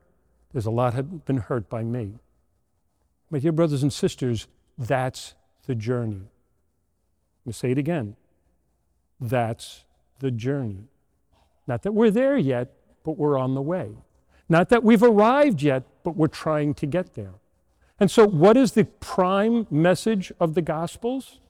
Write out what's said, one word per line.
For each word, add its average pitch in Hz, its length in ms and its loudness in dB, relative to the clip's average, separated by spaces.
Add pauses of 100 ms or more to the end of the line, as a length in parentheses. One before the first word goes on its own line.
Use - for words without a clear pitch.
(520)
there's 117 140 -6
a 110 60 -4
lot 120 220 0
have 143 320 -8
been 139 120 -2
hurt 120 320 -6
by 113 140 -8
me. 117 360 -8 (1080)
My 156 100 -4
dear 160 140 0
brothers 151 280 0
and 143 120 0
sisters, 123 540 -4 (300)
that's 127 580 -6 (320)
the 135 60 -4
journey. 110 560 -6 (1120)
Let - 40 -16
me 117 80 -10
say 123 180 -4
it 127 60 0
again. 139 400 -4 (1040)
That's 117 640 -6 (340)
the 135 120 -4
journey. 117 580 -6 (760)
Not 120 180 -6
that 202 100 -4
we're 220 180 4
there 262 260 2
yet, 127 360 -2 (300)
but 156 140 -6
we're 147 200 0
on 131 160 -2
the 135 80 -4
way. 139 340 -8 (540)
Not 170 180 4
that 233 160 4
we've 220 180 6
arrived 233 600 4
yet, 131 220 0 (200)
but 170 140 -6
we're 156 100 2
trying 151 480 -2
to - 100 -8
get 175 280 -6
there. 98 220 -14 (640)
And 196 140 2
so 220 160 8
what 202 300 6
is 262 160 4
the 214 100 4
prime 202 880 -2
message 180 720 0
of 165 140 0
the 180 60 0
Gospels? 170 760 -6 (100)